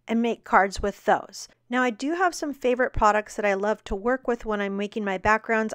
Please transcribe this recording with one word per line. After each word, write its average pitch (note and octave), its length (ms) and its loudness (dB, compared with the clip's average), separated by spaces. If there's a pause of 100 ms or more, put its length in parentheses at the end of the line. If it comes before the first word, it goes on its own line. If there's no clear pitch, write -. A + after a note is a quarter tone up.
and A3+ 140 0
make A#3 240 -2
cards G3 380 2
with - 240 -6
those. - 420 0 (240)
Now, B3+ 100 0
I B3 60 2
do C4 240 -4
have F4 220 0
some D4 180 -6
favorite B3 400 0
products G#3+ 440 2
that G#3 100 -2
I G3 80 4
love G#3 300 -2
to G#3 120 -6
work B3 320 -4
with A#3+ 160 -4
when G#3 160 -4
I'm G3 160 -4
making G3+ 300 -6
my F#3+ 100 -2
backgrounds. A3 580 0